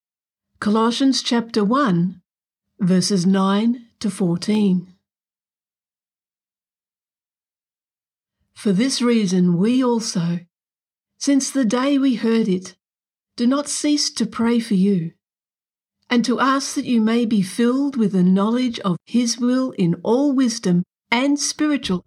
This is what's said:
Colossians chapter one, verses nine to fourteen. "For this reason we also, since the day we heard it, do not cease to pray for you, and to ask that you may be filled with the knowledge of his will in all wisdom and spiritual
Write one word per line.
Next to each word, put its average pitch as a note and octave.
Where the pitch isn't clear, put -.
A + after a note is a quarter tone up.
Colossians A#3
chapter A#3
one, F#3+
verses F#3
nine G3
to G#3+
fourteen. F#3
"For -
this B3
reason F#3+
we A#3
also, F#3+
since C#4
the C4+
day B3+
we C4+
heard A3+
it, F#3
do A#3
not C#4+
cease D4
to -
pray A3+
for A3+
you, F#3
and A#3+
to A#3+
ask C4+
that C#4
you A#3
may A3+
be G#3+
filled B3+
with G#3+
the F#3
knowledge A3
of F3
his A#3
will B3+
in E3+
all C4+
wisdom A3
and C#4+
spiritual C#4+